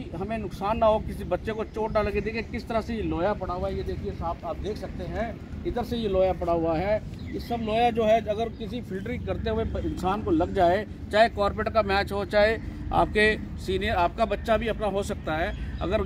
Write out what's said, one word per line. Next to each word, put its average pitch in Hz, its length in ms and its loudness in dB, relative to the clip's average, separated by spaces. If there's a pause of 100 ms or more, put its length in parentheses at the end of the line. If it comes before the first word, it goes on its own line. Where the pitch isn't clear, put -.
(120)
हमें 196 260 -4
नुकसान 208 400 -2
ना 233 80 4
हो, 214 140 6
किसी 202 240 -6
बच्चे 180 300 -2
को 214 120 -4
चोट 214 280 -4
ना 214 80 4
लगे। 208 200 0
देखिए 220 220 -4
किस - 240 -8
तरह 226 140 0
से 233 140 -4
ये 214 80 -2
लोहा 165 300 0
पड़ा 185 200 -6
हुआ 190 140 -2
है, 196 100 -2
ये 190 60 -4
देखिए 185 280 -6
साहब 175 340 -6
आप 160 120 -6
देख 196 200 -4
सकते 180 280 -8
हैं, 185 600 -6
इधर - 160 -2
से 240 140 -4
ये 226 100 0
लोहा 190 280 4
पड़ा 170 180 0
हुआ 165 240 2
है। 208 240 2 (220)
ये - 160 -6
सब 233 240 -4
लोहा 226 280 4
जो 226 140 2
है 220 180 6
अगर 214 280 -2
किसी 226 300 -8
फील्डिंग 202 440 -6
करते 185 240 -2
हुए 220 160 2
ब-, 196 160 -2
इंसान 185 420 0
को 208 80 0
लग 180 220 2
जाए, 190 320 4 (260)
चाहे 226 200 6
corporate 208 420 0
का 220 100 4
match 196 280 2
हो, 202 160 -2
चाहे 208 300 4 (360)
आपके 214 420 4 (220)
senior, 196 380 0
आपका 180 320 2
बच्चा 214 300 2
भी 226 100 0
अपना 208 200 0
हो 196 160 0
सकता 175 340 -4
है, 190 160 0 (280)
अगर 190 240 2